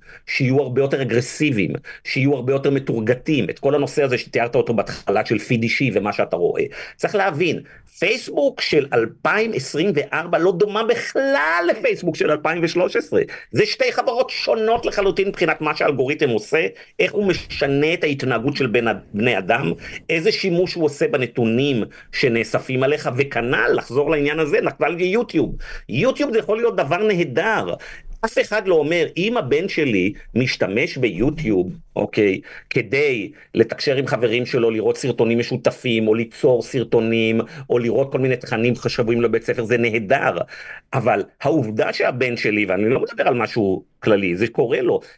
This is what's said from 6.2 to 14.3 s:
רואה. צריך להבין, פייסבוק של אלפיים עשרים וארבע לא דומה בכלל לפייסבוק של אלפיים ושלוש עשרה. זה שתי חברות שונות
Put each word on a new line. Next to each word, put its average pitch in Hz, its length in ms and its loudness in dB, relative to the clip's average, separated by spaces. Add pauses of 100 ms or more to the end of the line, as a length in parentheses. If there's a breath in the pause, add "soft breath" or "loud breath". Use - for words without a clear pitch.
רואה. 87 280 0 (320 loud breath)
צריך 170 200 -2
להבין, 170 440 0 (400 loud breath)
פייסבוק 262 640 0
של - 320 2
אלפיים 180 600 0
עשרים 160 420 -2
וארבע 160 420 -2
לא 175 140 4
דומה 202 320 0
בכלל 277 840 0
לפייסבוק 208 480 0
של 160 160 0
אלפיים 156 320 -2
ושלוש 175 320 0
עשרה. 110 260 0 (300 loud breath)
זה 190 140 4
שתי 214 260 0
חברות 247 380 0
שונות 226 560 0